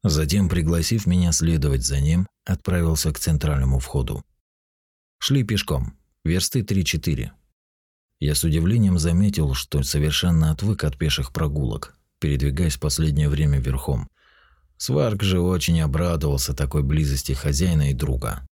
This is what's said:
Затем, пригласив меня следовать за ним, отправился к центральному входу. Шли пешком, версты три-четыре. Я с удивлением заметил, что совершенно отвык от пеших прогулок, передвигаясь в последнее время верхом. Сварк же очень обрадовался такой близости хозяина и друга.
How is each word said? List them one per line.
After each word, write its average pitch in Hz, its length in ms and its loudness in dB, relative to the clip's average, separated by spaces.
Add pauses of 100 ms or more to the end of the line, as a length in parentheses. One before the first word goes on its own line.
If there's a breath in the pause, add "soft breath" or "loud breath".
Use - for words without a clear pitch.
Затем, 80 440 2
пригласив 85 580 0
меня 90 260 4
следовать 71 540 0
за 69 140 0
ним, 82 260 2 (180)
отправился 82 680 0
к - 60 -8
центральному 69 600 0
входу. - 460 -4 (960)
Шли 135 260 0
пешком, 76 520 -4 (280)
версты 92 380 0
три-четыре. 80 720 -2 (840)
Я 73 160 0
с 78 100 -4
удивлением 90 540 2
заметил, 85 560 2
что 69 280 -2
совершенно 78 680 2
отвык 98 340 -2
от 73 140 -2
пеших 71 340 -2
прогулок, 71 640 -4 (220)
передвигаясь 71 580 0
в - 40 -14
последнее 76 500 0
время 71 280 2
верхом. 65 500 -4 (680 soft breath)
Сварк 117 460 -2
же 92 180 2
очень 87 400 0
обрадовался 76 720 0
такой 71 300 -2
близости 69 500 -2
хозяина 73 580 0
и 67 40 -2
друга. 62 580 -6